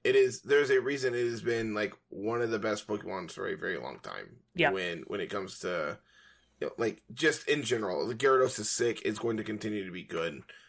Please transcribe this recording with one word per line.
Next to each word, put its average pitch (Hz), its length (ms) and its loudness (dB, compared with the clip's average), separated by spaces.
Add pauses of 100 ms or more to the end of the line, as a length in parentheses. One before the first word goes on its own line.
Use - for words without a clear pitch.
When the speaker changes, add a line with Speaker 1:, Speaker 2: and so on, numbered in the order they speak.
Speaker 1:
It 127 120 6
is, 127 280 6
there's 139 260 4
a 131 100 6
reason 127 360 0
it 120 160 2
has 113 100 -6
been, 113 320 0
like, 104 220 -2 (140)
one 117 340 -2
of 113 80 0
the 113 80 0
best 104 280 -2
Pokemons 95 440 -4
for 98 160 -6
a 92 100 -2
very 90 200 -2
long 62 260 -8
time. 50 340 -10 (160)
Speaker 2:
Yeah. 160 160 4
Speaker 1:
When, 87 380 -2
when 101 120 -4
it 85 120 -4
comes 98 280 -6
to, 87 380 -4 (640)
you 73 80 -4
know, - 100 -8
like, 110 240 -2 (100)
just 143 360 0
in 147 160 2
general, 104 440 -2
the 120 60 -4
Gyarados 131 460 4
is 104 100 -2
sick. 120 340 0
It's 104 160 -2
going 113 180 -2
to 107 60 -4
continue 107 400 -4
to 92 80 -10
be 87 120 -10
good. 82 400 -4 (260)